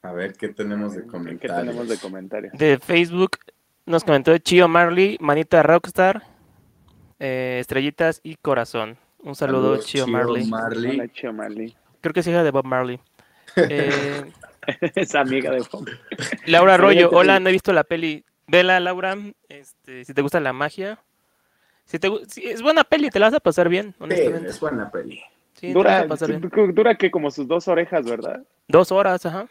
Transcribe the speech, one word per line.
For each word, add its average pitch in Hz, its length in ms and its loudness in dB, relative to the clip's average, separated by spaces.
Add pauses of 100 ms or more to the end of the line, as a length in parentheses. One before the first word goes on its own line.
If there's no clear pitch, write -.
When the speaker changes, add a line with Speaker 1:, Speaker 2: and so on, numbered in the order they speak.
Speaker 1:
A 92 100 -14
ver, 92 220 -8
¿qué 104 140 -10
tenemos 104 460 -8
de 90 80 -12
Speaker 2:
¿Qué - 60 -18
Speaker 1:
comentarios? 87 480 -10 (100)
Speaker 2:
tenemos 120 220 -8
de 110 100 -4
comentarios? 95 540 -12
Speaker 3:
De 143 260 2
Facebook 175 600 0 (480)
nos 165 180 0
comentó 156 340 4
Chio 175 300 4
Marley, 175 520 2
manita 156 420 2
rockstar, 180 600 2 (960)
eh, 127 420 -6
estrellitas 143 640 -2
y 156 140 -16
corazón. 117 600 -4 (260)
Un 139 120 -12
saludo, 131 280 -2 (120)
Speaker 1:
Saludos, - 120 -6
Speaker 3:
Chio 139 180 -2
Speaker 1:
Chio 120 80 -2
Speaker 3:
Marley. 120 340 -2
Speaker 1:
Marley. 113 440 -4 (100)
Speaker 2:
Hola, 120 80 -10
Chio 117 240 -12
Marley. 107 420 -12 (260)
Speaker 3:
Creo 165 120 -6
que 180 80 -2
es 165 60 -4
hija 170 160 2
de 151 80 2
Bob 135 140 0
Marley. 127 400 -4
Speaker 1:
<laughs> - 40 -20 (480)
Speaker 3:
Eh, 143 760 -2 (340)
Speaker 2:
<laughs> - 300 -6
Es 190 180 -4
amiga 135 380 0
de 127 80 -2
Bob. - 260 -12 (600)
Speaker 3:
Laura 175 280 6
Speaker 2:
Oye, - 0 - (280)
Speaker 3:
Arroyo, 170 80 6
Speaker 2:
te 170 60 4
Speaker 3:
"Hola, 190 220 6
no 185 100 0
he 185 40 4
visto 190 200 0
la 156 120 2
peli". 165 400 -6 (240)
Vela, 180 320 4
Laura, 185 360 -4 (320)
este, 131 560 -20
si 139 80 -18
te 139 100 0
gusta 143 180 0
la 135 120 -2
magia. 151 460 -6 (880)
Si - 140 -10
te 190 120 -2
gu-, 214 160 -6
si 185 220 -12
es 226 140 -8
buena 311 200 4
peli, 302 280 2
te - 100 -2
la 214 60 8
vas 226 80 4
a 302 60 2
pasar 175 280 2
bien, 190 240 -2
Speaker 1:
Sí, - 80 -20
Speaker 3:
honestamente. 156 500 -2
Speaker 1:
es - 100 -14
buena 123 300 -6
peli. - 300 -12 (340)
Speaker 3:
Sí, - 140 -14
te - 60 -6
la 180 100 4
vas 196 140 4
a - 20 -
Speaker 2:
Dura, 160 80 -2
Speaker 3:
pasar 156 220 -4
bien. 156 100 -4 (100)
Speaker 2:
du-, 202 220 2
dura 220 240 4
que 185 140 0
como 151 200 -2
sus 139 160 -8
dos 170 220 -4
orejas, 170 380 0
¿verdad? 120 360 -8 (260)
Speaker 3:
Dos 180 220 6
horas, 185 340 0
ajá. 185 260 -8